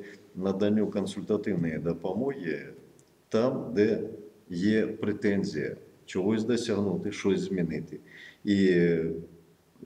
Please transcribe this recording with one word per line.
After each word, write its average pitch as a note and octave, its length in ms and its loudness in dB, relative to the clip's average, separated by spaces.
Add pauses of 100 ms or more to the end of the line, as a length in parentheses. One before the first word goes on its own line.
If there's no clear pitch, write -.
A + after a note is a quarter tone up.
(360)
наданню G2+ 520 2
консультативної F#2 920 -2
допомоги E2+ 880 -4 (640)
там, A#2+ 440 0
де - 300 4 (460)
є F#2+ 380 2
претензія F#2+ 880 -2 (300)
чогось G#2 380 0
досягнути, G2+ 680 -2
щось F#2 280 0
змінити. D#2+ 600 -4 (440)
І F#2 440 6 (1000)